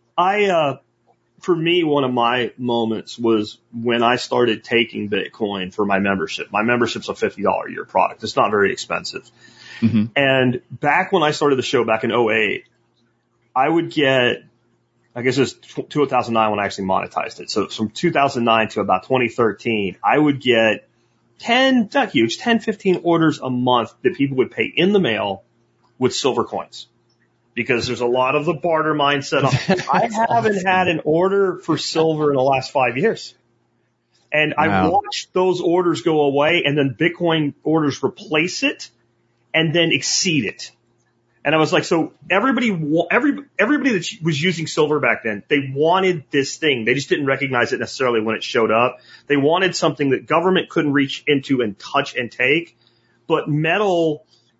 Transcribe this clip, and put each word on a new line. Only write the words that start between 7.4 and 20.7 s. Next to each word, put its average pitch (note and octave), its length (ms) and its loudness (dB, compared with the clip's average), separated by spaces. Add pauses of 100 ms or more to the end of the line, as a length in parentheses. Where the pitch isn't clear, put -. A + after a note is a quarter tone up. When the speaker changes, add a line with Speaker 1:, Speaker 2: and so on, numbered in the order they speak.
Speaker 1:
dollar F#2 240 -2
a E2+ 60 -12
year E2+ 120 -10
product. - 380 0
It's G#2 140 -6
not A2 160 2
very G2 200 2
expensive. - 560 -8 (520)
Speaker 2:
Mm-hmm. A2 240 2 (100)
Speaker 1:
And C3+ 560 2
back D3+ 400 -2
when F3+ 140 2
I D3+ 80 2
started C#3+ 240 2
the B2 80 -4
show A#2+ 200 0
back A2 200 0
in A2+ 80 -2
oh A2+ 180 2
eight, G#2 360 0 (920)
I C3+ 120 2
would E3 220 0
get, C3 540 2 (720)
I A#2+ 60 -8
guess B2+ 140 0
it C#3 40 2
was A#2+ 140 0
tw-, - 360 -14
two D3 160 0
thousand A#2+ 280 -2
nine A2 180 2
when G2+ 80 -2
I G2+ 60 0
actually F#2+ 200 -6
monetized F#2 540 -4
it. - 100 -14
So G2+ 160 -2
from A2 240 -6
two E3+ 220 -2
thousand C#3 320 0
nine A2+ 240 4
to - 120 -6
about G2 260 0
twenty B2 220 0
thirteen, G#2+ 760 -2
I A2 120 4
would D3 240 2
get A2+ 480 2 (520)